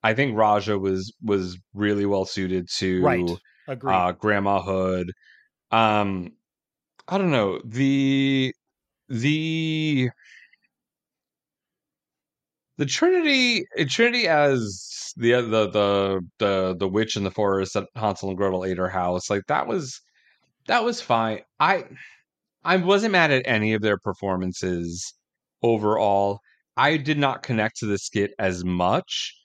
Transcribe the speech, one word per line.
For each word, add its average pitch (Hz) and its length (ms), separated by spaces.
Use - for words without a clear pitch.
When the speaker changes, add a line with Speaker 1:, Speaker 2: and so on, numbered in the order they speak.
Speaker 1:
I 110 100
think 123 240
Raja 104 400
was, 95 360
was 92 340
really 104 320
well 98 200
suited 92 420
to, 92 240
Speaker 2:
Right. 87 280
Agreed. 131 260
Speaker 1:
uh, 90 180
Grandma 101 500
Hood. 92 500
Um, 104 600
I 190 100
don't 185 140
know. 101 340
The, 135 880
the, 156 1000
the 147 80
Trinity, 277 800
Trinity 233 400
as 135 920
the, 117 160
the, 123 80
the, 110 280
the, 98 520
the, 95 380
the 98 100
witch 110 280
in 101 80
the 92 80
forest 98 420
that 98 220
Hansel 104 340
and 92 80
Gretel 92 280
ate 92 120
her 92 120
house, 90 400
like, 101 180
that 151 200
was, 147 320
that 233 160
was 233 180
fine. 113 380
I, 175 260
I 180 140
wasn't 196 360
mad 165 180
at 131 140
any 110 280
of 110 80
their 104 160
performances 92 1160
overall. 104 760
I 147 200
did 147 200
not 139 260
connect 110 340
to - 80
the 101 120
skit - 400
as 90 260
much 90 800